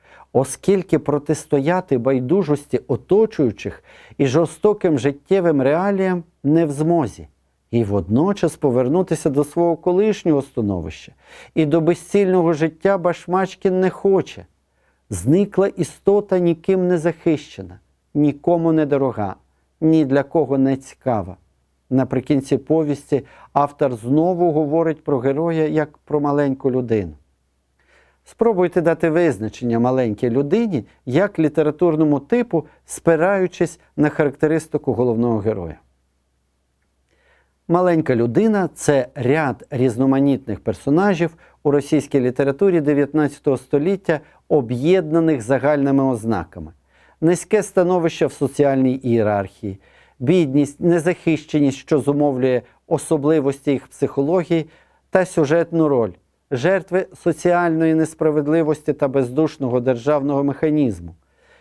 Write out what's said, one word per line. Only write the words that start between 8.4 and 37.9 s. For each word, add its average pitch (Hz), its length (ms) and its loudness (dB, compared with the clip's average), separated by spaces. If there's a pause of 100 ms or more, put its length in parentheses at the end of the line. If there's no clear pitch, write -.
повернутися 147 760 0
до 143 140 0
свого 170 320 0
колишнього 180 680 0
становища 95 720 -6 (420)
і 160 120 0
до 160 140 2
безцільного 175 720 0
життя 160 460 0
Башмачкін 185 840 -2
не 185 100 2
хоче. 180 560 -2 (640)
Зникла 185 580 0
істота, 196 680 -4
ніким 180 500 -2
не 180 100 0
захищена, 151 840 -6 (340)
нікому 160 580 0
не 156 140 2
дорога, 123 500 -2 (440)
ні 160 240 2
для 139 180 0
кого 139 360 -2
не 135 180 2
цікава. 104 600 -6 (540)
Наприкінці 131 680 0
повісті 147 680 -2 (260)
автор 143 420 0
знову 160 580 0
говорить 156 520 -2
про 147 140 0
героя 156 500 0
як 151 300 -2
про 147 220 -4
маленьку 143 500 0
людину. 110 420 -2 (1120)
Спробуйте 185 560 0
дати 165 300 0
визначення 120 680 0
маленькій 123 520 0
людині 143 560 -2 (200)
як 165 320 0
літературному 156 840 0
типу, 233 460 -2 (200)
спираючись 175 920 0 (160)
на 151 120 2
характеристику 151 840 -2
головного 117 460 0
героя. 95 400 -4 (1900)
Маленька 170 480 2